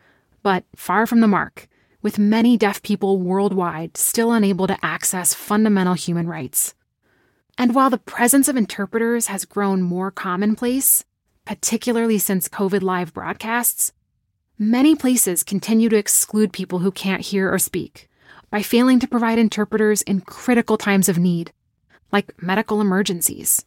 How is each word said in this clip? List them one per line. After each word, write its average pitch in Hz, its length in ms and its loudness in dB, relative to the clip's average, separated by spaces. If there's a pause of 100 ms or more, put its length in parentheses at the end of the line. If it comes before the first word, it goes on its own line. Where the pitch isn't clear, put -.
(420)
but 190 220 0 (100)
far 208 320 0
from 233 140 2
the 220 80 6
mark, - 400 -2 (340)
with 208 160 -4
many 220 380 4
deaf 196 260 0
people 196 360 0
worldwide 180 800 -2
still 233 360 0
unable 196 340 2
to 190 180 -4
access 165 500 -2
fundamental 208 600 2
human 170 320 -4
rights. 156 480 -6 (840)
And 240 160 2
while 269 160 4
the 247 80 -2
presence 254 500 2
of 269 80 -2
interpreters 226 680 -2
has 196 180 -8
grown 196 380 -2
more 180 280 -2
commonplace, 214 960 -2 (400)
particularly 226 760 -2
since 185 300 -2
covid 196 340 -2
live 180 320 -4
broadcasts, 226 760 -4 (680)
many 247 360 4
places 247 480 0
continue 220 460 0
to 220 80 4
exclude - 560 0
people 185 280 -6
who 190 100 0
can't 190 320 -4
hear 190 300 -2
or 185 60 0
speak - 500 -6 (420)
by 208 120 -4
failing 247 380 4
to 254 80 -4
provide 233 300 0
interpreters 214 640 0
in 196 180 -2
critical 233 560 0
times 196 320 2
of 170 100 2
need, 170 340 0 (600)
like - 300 -4
medical 208 380 -2
emergencies. 190 880 0